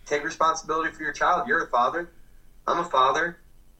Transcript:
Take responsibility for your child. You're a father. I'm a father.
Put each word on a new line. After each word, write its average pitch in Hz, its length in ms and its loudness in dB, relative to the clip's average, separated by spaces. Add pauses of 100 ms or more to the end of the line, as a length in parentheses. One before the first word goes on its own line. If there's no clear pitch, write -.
Take 147 180 -2
responsibility 160 680 -2
for 156 100 -14
your 151 100 -6
child. 165 360 0
You're 156 160 2
a - 40 -10
father. 135 420 0 (580)
I'm 156 100 0
a 175 60 -2
father. 143 540 2 (420)